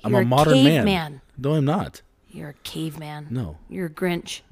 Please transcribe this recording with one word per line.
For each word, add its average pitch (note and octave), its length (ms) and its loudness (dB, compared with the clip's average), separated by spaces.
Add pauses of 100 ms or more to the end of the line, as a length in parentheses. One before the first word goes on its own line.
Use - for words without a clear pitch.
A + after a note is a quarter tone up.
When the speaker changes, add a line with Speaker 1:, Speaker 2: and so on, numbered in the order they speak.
Speaker 1:
I'm A2 80 -2
Speaker 2:
You're A#2+ 100 4
Speaker 1:
a A#2 40 2
Speaker 2:
a - 20 0
Speaker 1:
modern D#3 380 6
man. - 0 - (200)
Speaker 2:
caveman. E3 360 -2 (160)
Speaker 1:
No, C#3 160 -2
I'm D3+ 120 2
not. - 360 -2 (280)
Speaker 2:
You're D#3 200 -16
a C#3+ 40 -18 (100)
caveman. D3+ 680 -10
Speaker 1:
No. G#2+ 280 -6 (120)
Speaker 2:
You're F#3 160 -6
a D#3+ 40 -8
Grinch. - 520 -6 (100)